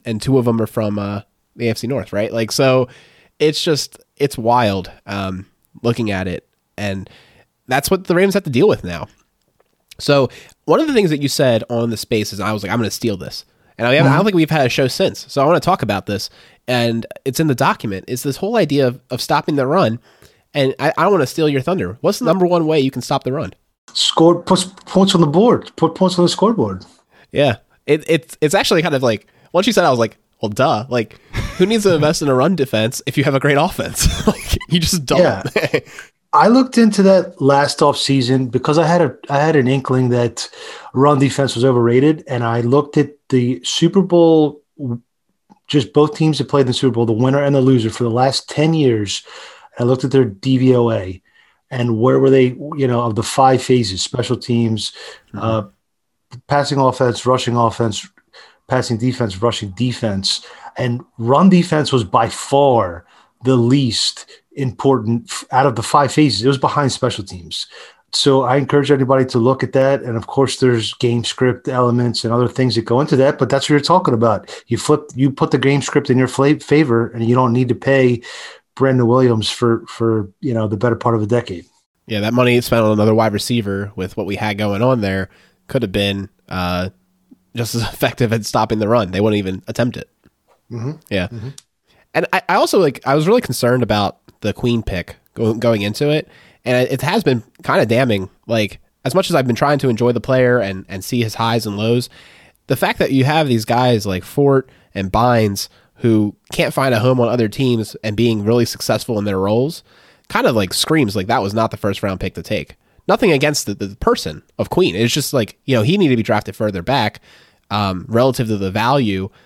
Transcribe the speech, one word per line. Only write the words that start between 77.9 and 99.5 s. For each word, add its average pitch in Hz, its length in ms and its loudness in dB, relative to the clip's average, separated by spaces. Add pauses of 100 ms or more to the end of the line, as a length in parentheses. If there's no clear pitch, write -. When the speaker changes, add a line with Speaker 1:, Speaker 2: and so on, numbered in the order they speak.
Speaker 2:
Brandon 131 320 2
Williams 120 420 2
for, 117 380 -2
for, 110 420 -2 (100)
you 127 140 -4
know, 110 140 -2
the 104 100 -4
better 113 180 0
part 117 200 -2
of 107 60 -2
a 104 60 -4
decade. 107 380 -4 (400)
Speaker 1:
Yeah, 110 160 -6
that 110 120 -2
money 123 280 4
spent 117 240 0
on 107 60 2
another 107 240 2
wide 110 180 2
receiver 101 600 -4
with 92 220 -8
what 104 100 -6
we 101 80 -6
had 107 220 -6
going 101 240 -2
on 127 200 2
there 95 280 -4 (380)
could 127 140 -4
have 104 100 -4
been, 98 380 -2 (180)
uh, 90 420 -4 (640)
just 117 200 -6
as 120 60 -4
<laughs> 110 120 -8
effective 123 380 -2
at 110 140 -2
stopping 110 340 -2
the 104 80 0
run. 107 240 2
They 95 80 -2
wouldn't 104 200 2
even 92 280 -6
attempt 117 300 -4
it. - 120 -14 (640)
Speaker 2:
Mm-hmm. 117 200 -8 (180)
Speaker 1:
Yeah. 95 180 -2
Speaker 2:
Mm-hmm. 117 220 -12 (640)
Speaker 1:
And 175 180 -2
I, 180 180 0
I 180 60 0
also, 277 240 2
like, 147 260 0
I 135 100 2
was 156 120 0
really 240 140 4
concerned 123 420 0
about 104 360 -2 (220)
the 104 120 -2
Queen 117 300 -2
pick - 340 -8 (160)
go-, 110 220 -2
going 117 260 0
into 104 280 -2
it. 151 200 -2 (340)
And 127 240 0
it, - 60 -6
it 135 80 -4
has 180 220 0
been 127 200 0 (200)
kinda 139 220 0
damning. 110 440 0 (160)
Like, 107 340 -2 (240)
as 131 120 -2
much 190 140 2
as 175 60 0
I've 139 120 2
been 127 80 0